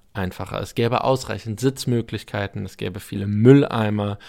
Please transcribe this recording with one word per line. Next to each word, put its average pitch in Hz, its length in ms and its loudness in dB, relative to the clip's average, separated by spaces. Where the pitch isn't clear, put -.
einfacher. 95 480 -6
Es - 160 -8
gäbe 117 260 2
ausreichend 110 560 -2
Sitzmöglichkeiten, 113 1080 -4
es - 120 -14
gäbe 98 240 -8
viele 101 260 -6
Mülleimer, 107 920 4